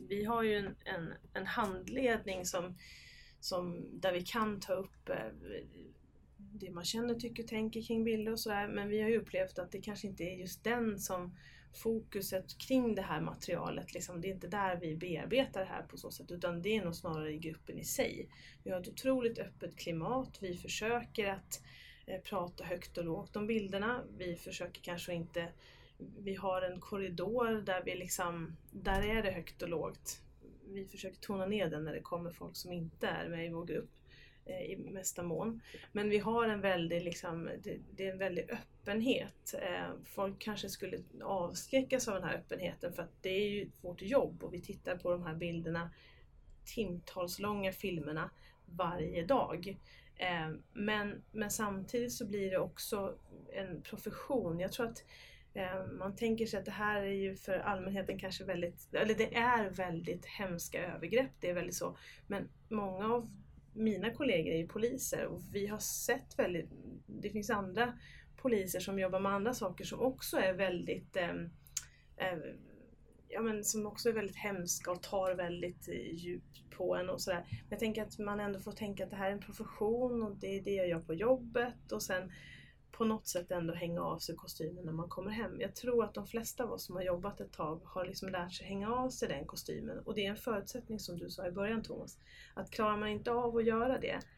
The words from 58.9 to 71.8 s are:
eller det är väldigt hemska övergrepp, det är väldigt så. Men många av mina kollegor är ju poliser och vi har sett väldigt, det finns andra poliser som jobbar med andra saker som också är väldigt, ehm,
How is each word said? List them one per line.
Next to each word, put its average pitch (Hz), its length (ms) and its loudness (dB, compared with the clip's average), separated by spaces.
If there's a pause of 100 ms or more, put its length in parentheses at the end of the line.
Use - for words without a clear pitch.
eller 214 220 6
det 220 200 4
är 233 340 6
väldigt 175 560 -2
hemska 170 720 -2
övergrepp, 175 440 4
det 175 100 2
är 175 40 2
väldigt 175 220 0
så. 175 220 -2 (300)
Men 202 220 -2 (200)
många 208 440 2
av 233 160 2 (440)
mina 214 400 4
kollegor 180 400 4
är 165 40 6
ju 165 100 2
poliser 185 580 2
och 175 160 -4 (100)
vi 202 160 0
har 208 120 -2
sett - 600 0
väldigt, 180 300 4 (380)
det 208 220 -4
finns 208 200 -2
andra 214 500 2 (380)
poliser 190 420 4
som 196 200 0
jobbar 185 200 4
med 196 120 6
andra 202 220 4
saker 185 320 -2
som - 140 -4
också 262 380 2
är 190 160 6
väldigt, 180 640 0
ehm, 175 340 0 (680)